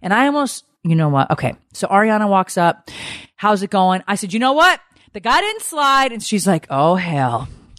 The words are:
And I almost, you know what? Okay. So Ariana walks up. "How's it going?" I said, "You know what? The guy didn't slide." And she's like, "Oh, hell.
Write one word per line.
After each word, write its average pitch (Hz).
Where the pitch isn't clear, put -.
And 185
I 247
almost, 285
you 165
know 156
what? 139
Okay. -
So -
Ariana 214
walks 190
up. 170
"How's 202
it -
going?" 185
I 202
said, 190
"You 226
know 262
what? 330
The 202
guy 240
didn't 427
slide." 269
And 220
she's 202
like, 180
"Oh, 151
hell. 139